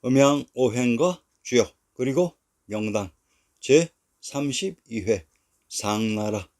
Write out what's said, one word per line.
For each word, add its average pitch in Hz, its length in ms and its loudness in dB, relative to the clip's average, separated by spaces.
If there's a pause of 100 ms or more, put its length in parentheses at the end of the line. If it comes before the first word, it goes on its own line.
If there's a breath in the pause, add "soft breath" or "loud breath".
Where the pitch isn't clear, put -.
음양 139 480 4
오행과 123 680 0 (180)
주요, 117 240 2 (280)
그리고 139 420 -2 (300)
명당 104 440 -4 (500)
제삼십이 143 1500 -2
회 101 180 -2 (420)
상나라. 107 800 -2 (120)